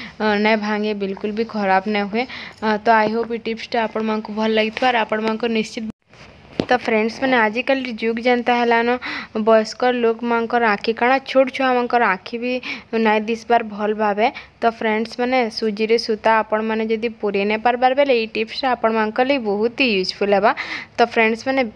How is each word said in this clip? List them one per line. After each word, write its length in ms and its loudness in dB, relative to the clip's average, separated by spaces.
ଅ, 100 -4
ନାଇଁ 240 4
ଭାଙ୍ଗେ, 320 -2
ବିଲକୁଲ 380 -6
ବି 120 -4
ଖରାପ 440 0
ନାଇଁ 180 0
ହୁଏ। 180 -2
ଅ, 100 -2
ତ 120 -6
ଆଇ 200 4
hope 220 -4
ଏଇ 120 -4
ଟିପ୍ସଟା 380 -4
ଆପଣମାନଙ୍କୁ 500 -4
ଭଲ 180 0
ଲାଗିଥିବ, 360 0
ଆର୍ 160 2
ଆପଣମାନଙ୍କର 480 -2
ନିଶ୍ଚିତ। 420 -4
ତ 100 4
ଫ୍ରେଣ୍ଡସ୍ 440 -2
ମାନେ, 160 2
ଆଜିକାଲି 580 0
ଯୁଗ 260 -2
ଯେନ୍ତା 360 2
ହେଲାନ, 320 2
ବୟସ୍କ 440 2
ଲୋକମାନଙ୍କର 720 0
ଆଖି 260 0
କାଣା, 300 2
ଛୋଟ 320 2
ଛୁଆମାନଙ୍କର 500 0
ଆଖି 340 -2
ବି 140 -4
ନାଇଁ 240 2
ଦିଶବାର 480 0
ଭଲ 240 -4
ଭାବେ। 320 0
ତ 140 -4
ଫ୍ରେଣ୍ଡସ୍ 480 -2
ମାନେ, 200 0
ସୁଜିରେ 480 0
ସୂତା 400 0
ଆପଣମାନେ 480 -2
ଯଦି 220 -2
ପୁରେଇ 360 -2
ନାଇଁ 180 0
ପାରବାର 320 2
ବେଲେ 200 4
ଏଇ 120 2
ଟିପ୍ସଟା 460 -6
ଆପଣମାନଙ୍କ 480 0
ଲାଗି 240 2
ବହୁତ 340 0
ହି 140 2
ୟୁଜଫୁଲ୍ 420 0
ହେବା। 180 4
ତ 140 -2
ଫ୍ରେଣ୍ଡସ୍ 400 0
ମାନେ, 160 0